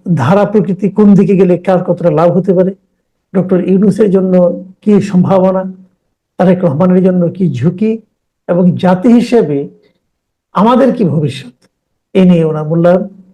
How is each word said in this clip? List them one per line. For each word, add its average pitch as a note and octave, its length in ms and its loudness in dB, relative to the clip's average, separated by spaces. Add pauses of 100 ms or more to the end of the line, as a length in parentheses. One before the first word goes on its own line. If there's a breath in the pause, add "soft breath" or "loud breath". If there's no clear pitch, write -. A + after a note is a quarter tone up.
(140)
ধারা D#3+ 300 0
প্রকৃতি G3 460 -2
কোন G#3 240 4
দিকে G3 220 2
গেলে F3+ 220 2
কার F3+ 260 -2
কতটা E3+ 260 -2
লাভ D#3+ 220 2
হতে F#3 220 0
পারে, F#3 200 0 (600)
ডক্টর F3+ 320 -2
ইউনূসের G3 420 0
জন্য F3+ 540 0 (160)
কি G#3 200 2
সম্ভাবনা, F#3 640 0 (720)
তারেক F3+ 280 0
রহমানের F3+ 400 0
জন্য F3+ 240 0
কি F3+ 240 -4
ঝুঁকি F3+ 460 -4 (500)
এবং F3 280 0
জাতি F#3 320 0
হিসেবে F3 600 0 (840)
আমাদের B3 400 2
কি A3 120 -4
ভবিষ্যৎ, D3 480 -6 (600)
এ F#3+ 100 4
নিয়ে E3+ 200 4
ওনার D#3 200 -4
মূল্যায়ন। F3 440 0 (260)